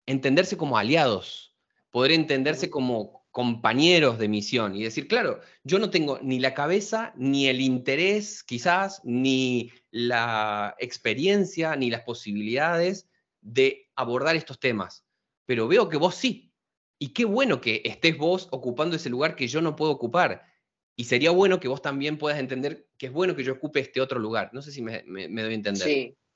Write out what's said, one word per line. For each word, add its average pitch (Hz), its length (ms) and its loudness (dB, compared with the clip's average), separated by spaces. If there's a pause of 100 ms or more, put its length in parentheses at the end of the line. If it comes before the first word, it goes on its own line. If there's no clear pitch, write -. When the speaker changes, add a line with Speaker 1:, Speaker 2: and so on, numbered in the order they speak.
Speaker 1:
entenderse 139 500 2
como 143 220 0
aliados, 117 760 0 (360)
poder 131 220 2
entenderse 147 540 0
Speaker 2:
Ujú. - 60 -10
Speaker 1:
como 123 580 -4
compañeros 123 880 4
de 107 100 0
misión 104 480 0
y 107 60 -6
decir, 123 260 -6
"Claro, 196 320 -2 (240)
yo 160 140 2
no 220 100 0
tengo 147 340 0
ni 131 160 0
la 131 160 2
cabeza, 202 640 -2
ni 139 320 2
el 127 140 0
interés, 139 800 0
quizás, 180 600 0
ni 127 680 0 (180)
la 113 880 -2
experiencia, 160 960 0
ni 131 120 0
las 117 140 -2
posibilidades 139 1040 -2 (320)
de 131 560 2
abordar 127 400 0
estos 143 240 -8
temas, 107 440 -2 (420)
pero 117 200 0
veo 190 220 4
que 160 80 -2
vos 170 180 2
sí, - 380 -4 (460)
y 139 160 -8
qué 233 100 2
bueno 214 360 2
que 113 240 -2
estés 156 340 0
vos 175 320 0
ocupando 135 460 -2
ese - 120 -6
lugar 143 260 0
que 127 140 -4
yo 151 140 -2
no 156 140 -2
puedo 151 160 0
ocupar, 120 520 0 (500)
y 117 100 -8
sería 127 260 2
bueno 185 280 4
que 135 100 -6
vos 139 120 -4
también 147 380 -4
puedas 147 200 -2
entender 135 480 -6 (120)
que 131 80 -10
es 123 60 -12
bueno 170 220 0
que 131 100 -4
yo 131 100 -2
ocupe 147 260 -2
este - 220 -2
otro 131 160 -2
lugar". 110 340 -2
No 127 80 -12
sé 143 120 -16
si 139 100 -10
me, 113 240 -8
me, 92 220 -10
me 110 140 -6
doy 110 100 -4
a 113 40 -4
entender. 101 320 -2
Speaker 2:
Sí. 131 280 0 (200)